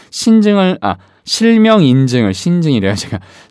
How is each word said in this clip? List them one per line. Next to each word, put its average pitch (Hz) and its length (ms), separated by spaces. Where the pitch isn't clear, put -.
신증을, 202 720
아, 98 140
실명 220 580
인증을, 123 520
신증이래요, 143 640
제가. - 240